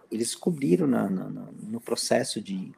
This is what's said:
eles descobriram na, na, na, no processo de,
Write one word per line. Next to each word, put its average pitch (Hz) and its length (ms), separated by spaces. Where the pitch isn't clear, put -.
eles 113 180
descobriram 165 580
na, 113 220
na, 98 220
na, 101 180
no 110 180
processo 120 600
de, 95 380